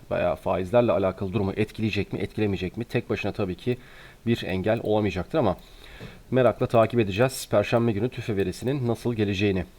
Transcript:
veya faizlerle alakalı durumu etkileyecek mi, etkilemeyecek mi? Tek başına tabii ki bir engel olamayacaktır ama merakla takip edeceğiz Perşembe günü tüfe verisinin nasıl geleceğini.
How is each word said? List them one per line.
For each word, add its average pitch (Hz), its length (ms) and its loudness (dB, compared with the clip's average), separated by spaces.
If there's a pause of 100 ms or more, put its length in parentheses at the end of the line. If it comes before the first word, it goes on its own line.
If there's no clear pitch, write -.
(120)
veya 87 240 0
faizlerle 95 560 2
alakalı 95 420 0
durumu 95 220 0
etkileyecek 107 580 -2
mi, - 60 -4
etkilemeyecek 95 580 -4
mi? 113 80 -6
Tek - 240 -4
başına 101 220 -2
tabii 92 240 -4
ki 123 220 -4 (480)
bir 117 180 0
engel 95 400 0
olamayacaktır 104 540 0
ama 104 200 2 (720)
merakla 123 360 4
takip 113 320 4
edeceğiz 107 520 0
Perşembe 117 400 2
günü 104 180 -2
tüfe 110 280 -6
verisinin 120 500 -2
nasıl 117 260 -2
geleceğini. 101 520 0 (140)